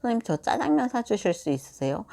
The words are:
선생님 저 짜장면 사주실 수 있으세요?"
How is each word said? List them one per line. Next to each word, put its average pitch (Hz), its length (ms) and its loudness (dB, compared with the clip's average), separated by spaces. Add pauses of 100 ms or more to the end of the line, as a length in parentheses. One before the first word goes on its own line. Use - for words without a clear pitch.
선생님 233 180 2
저 214 160 0
짜장면 269 540 2
사주실 214 420 0
수 170 160 -4
있으세요?" 139 640 -2